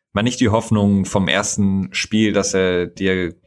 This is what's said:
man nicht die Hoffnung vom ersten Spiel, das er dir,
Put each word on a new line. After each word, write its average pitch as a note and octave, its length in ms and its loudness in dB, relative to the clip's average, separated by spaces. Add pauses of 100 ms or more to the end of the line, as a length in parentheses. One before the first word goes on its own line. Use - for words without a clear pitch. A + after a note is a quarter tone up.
(140)
man G#2 120 0
nicht B2 160 -2
die A2+ 80 4
Hoffnung G2+ 560 2
vom F#2+ 240 0
ersten G2 640 0
Spiel, G#2+ 400 0
das F#2+ 200 -2
er F2+ 320 0
dir, F#2 480 -2 (120)